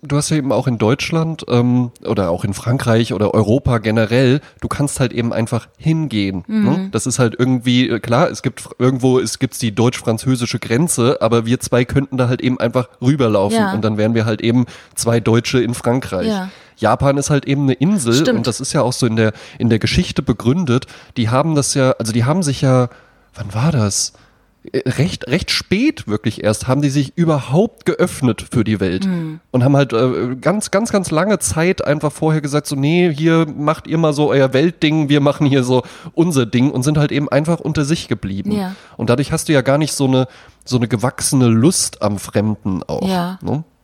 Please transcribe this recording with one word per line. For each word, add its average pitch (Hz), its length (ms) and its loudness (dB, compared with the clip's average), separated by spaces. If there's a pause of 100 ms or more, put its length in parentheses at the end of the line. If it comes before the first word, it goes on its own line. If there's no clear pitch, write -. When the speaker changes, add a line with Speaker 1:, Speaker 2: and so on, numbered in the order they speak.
Speaker 1:
du 143 140 -2
hast 147 140 -2
ja 156 80 2
eben 135 140 -2
auch 120 140 0
in 120 120 0
Deutschland, 160 680 -2
ähm, 123 420 2 (160)
oder 98 240 -2
auch 90 140 -4
in 101 100 -2
Frankreich 117 580 0
oder 101 220 0
Europa 117 440 2
generell, 117 640 2 (220)
du 123 60 -6
kannst - 300 -4
halt 127 140 0
eben 117 220 -2
einfach - 420 -4
hingehen, 110 720 -2
Speaker 2:
Mhm. 214 180 0
Speaker 1:
ne? 190 260 0
Das 117 160 -2
ist 127 120 -4
halt 120 200 2
irgendwie, 123 520 2
äh, 117 100 -2
klar, 123 300 0
es - 100 -10
gibt - 220 -6
fr-, - 160 -18
irgendwo, 127 400 2
es 113 200 -4
gibt's - 200 -4
die 113 160 -2
deutsch-französische 120 840 0
Grenze, 120 640 0
aber 113 240 2
wir 117 160 0
zwei 123 240 0
könnten 139 320 -2
da 127 120 0
halt 120 120 -2
eben 123 180 -2
einfach 120 300 -2 (140)
rüberlaufen 120 560 2
Speaker 2:
Ja. 202 160 0
Speaker 1:
und 104 100 -4
dann 107 140 0
wären 107 160 2
wir 113 100 2
halt 107 160 -2
eben 120 240 2 (300)
zwei 117 260 0
Deutsche 113 400 2
in 117 140 0
Frankreich. 123 540 -2
Speaker 2:
Ja. 190 200 -4 (300)
Speaker 1:
Japan 139 400 2
ist 139 100 -2
halt 143 160 2
eben 139 200 0
eine 131 100 4
Insel 139 400 2
Speaker 2:
Stimmt. 175 240 2
Speaker 1:
und 117 80 -2
das 120 120 -2
ist - 140 -8
ja 151 80 0
auch 120 140 0
so - 100 -2
in 110 120 0
der, 110 180 2 (240)
in 120 100 0
der 110 100 4
Geschichte - 440 -2
begründet. 123 640 0 (320)
Die 110 100 0
haben 143 260 2
das 143 200 0
ja, 131 240 2
also 113 160 -4
die 117 100 2
haben 160 180 0
sich 143 200 -2
ja, 127 260 4 (460)
wann 101 180 -12
war 123 180 0
das? 107 440 0 (580)
Äh, 131 180 -2
recht, 165 360 -2
recht - 240 -2
spät - 560 -2
wirklich - 380 -4
erst 107 240 0
haben 131 140 2
die 143 80 2
sich 135 260 -2
überhaupt 160 680 0
geöffnet - 680 0
für 120 120 2
die 104 160 0
Welt 95 260 0
Speaker 2:
Mhm. 165 340 -4 (100)
Speaker 1:
und 123 140 2
haben 139 120 4
halt, 139 180 2
äh, 123 460 0
ganz, 190 300 -2
ganz, 214 220 0
ganz 196 180 0
lange 180 280 0
Zeit 170 460 -2
einfach 151 280 -2
vorher 156 300 0
gesagt, 143 240 -2
so, 143 100 -6
"Nee, 165 380 2
hier 165 320 2
macht 151 400 -4
ihr 160 120 -2
mal 160 140 2
so 147 180 0
euer 131 220 4
Weltding, 156 560 2
wir 143 120 4
machen 143 260 2
hier 135 180 4
so 127 180 2 (320)
unser 160 300 2
Ding", 123 260 2
und 123 120 -4
sind 151 160 2
halt 147 140 2
eben 143 180 -2
einfach 156 300 0
unter 151 260 -2
sich 160 220 -2
geblieben. 98 440 -4
Speaker 2:
Ja. 190 220 -4 (240)
Speaker 1:
Und 113 100 -4
dadurch 131 240 0
hast 160 160 -6
du 160 60 2
ja 135 80 4
gar 135 160 2
nicht 156 160 -2
so 139 120 -2
eine, 131 220 2 (380)
so 123 100 -2
eine 117 120 2
gewachsene 120 600 0
Lust 113 540 2
am 104 160 -2
Fremden 104 680 -4
auch, - 220 -4
Speaker 2:
Ja. 185 340 -4
Speaker 1:
ne? 147 220 -4 (200)